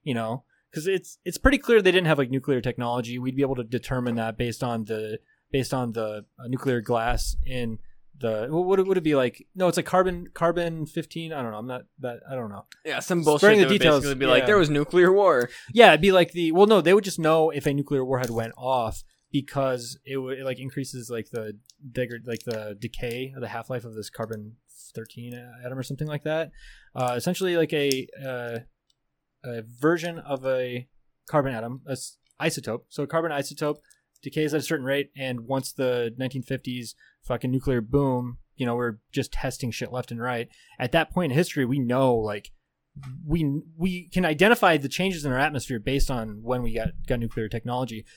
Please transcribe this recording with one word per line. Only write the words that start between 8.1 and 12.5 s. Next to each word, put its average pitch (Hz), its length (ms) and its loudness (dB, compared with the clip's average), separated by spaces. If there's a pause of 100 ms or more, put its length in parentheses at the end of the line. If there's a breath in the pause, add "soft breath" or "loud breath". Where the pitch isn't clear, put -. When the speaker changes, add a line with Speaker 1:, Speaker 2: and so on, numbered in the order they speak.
Speaker 1:
the, 110 280 -2
wh-, 165 180 0
what 190 200 2
would 190 120 2
it 175 60 -4
be 151 120 2
like? 127 400 0
No, 185 120 2
it's 170 100 2
like 170 80 -2
carbon, 180 480 0
carbon 165 520 0
fifteen. 165 480 -8
I 143 80 -6
don't 113 100 -4
know. 107 60 -8
I'm 113 100 -10
not 127 180 -10 (140)
that, 123 200 -8 (100)
I 139 60 -8
don't 117 140 -6
know. 98 160 -14 (180)